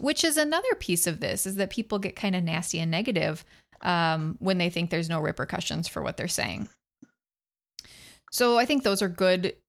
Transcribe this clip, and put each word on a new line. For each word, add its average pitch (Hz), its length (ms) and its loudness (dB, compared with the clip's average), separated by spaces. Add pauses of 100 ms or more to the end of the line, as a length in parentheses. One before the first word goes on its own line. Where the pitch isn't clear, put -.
Which 302 240 0
is 311 140 2
another 330 380 0
piece - 300 -2
of 165 140 -4
this, - 260 -2
is 190 100 -6
that 196 140 0
people 214 280 -4
get 196 180 -6
kinda 185 240 -2
nasty 165 400 -2
and 165 100 0
negative, 165 540 0 (380)
um, 165 580 0
when 185 180 2
they 175 120 2
think 170 200 -2
there's 165 200 0
no 165 100 0
repercussions 165 640 -2
for - 160 -6
what 170 140 -4
they're - 120 -4
saying. - 400 -4 (1600)
So 240 260 6
I 247 60 6
think 269 200 2
those 196 180 2
are 196 60 2
good 185 480 2 (120)